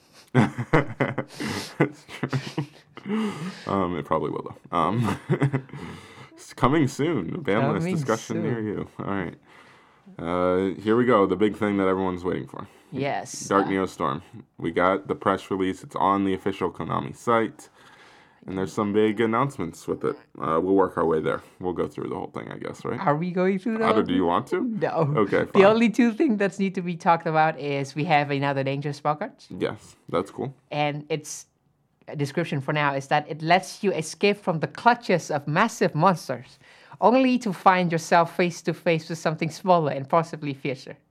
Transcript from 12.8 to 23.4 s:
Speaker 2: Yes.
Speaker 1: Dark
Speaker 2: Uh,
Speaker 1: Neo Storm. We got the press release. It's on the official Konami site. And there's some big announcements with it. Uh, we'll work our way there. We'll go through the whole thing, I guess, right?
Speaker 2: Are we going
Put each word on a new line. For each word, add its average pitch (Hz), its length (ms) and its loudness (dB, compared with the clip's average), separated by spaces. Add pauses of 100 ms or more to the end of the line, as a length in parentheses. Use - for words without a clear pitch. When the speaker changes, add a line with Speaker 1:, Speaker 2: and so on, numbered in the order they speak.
Speaker 2:
Yes. 120 420 -6 (160)
Speaker 1:
Dark 98 180 6
Speaker 2:
Uh, - 40 -2
Speaker 1:
Neo 95 160 0
Storm. 80 360 -4 (360)
We 85 140 -4
got 92 360 2
the - 60 -2
press - 360 -2
release. 95 340 -2
It's - 120 -12
on 98 280 2
the 95 100 0
official 95 360 -4
Konami 85 460 -6
site. - 520 0 (800)
And 95 100 -6
there's 95 160 -4
some 104 220 -2
big 107 260 2
announcements 113 680 -2
with - 180 -6
it. - 120 -2 (240)
Uh, 80 220 0
we'll 95 120 2
work 92 220 2
our 85 80 2
way 82 160 2
there. 76 220 -2 (180)
We'll 92 140 -4
go 80 120 -4
through - 220 -8
the - 60 -6
whole 90 160 -8
thing, 55 200 -12
I - 60 -12
guess, - 280 -12
right? 117 140 -4
Speaker 2:
Are 151 180 0
we 175 140 -4
going 185 280 0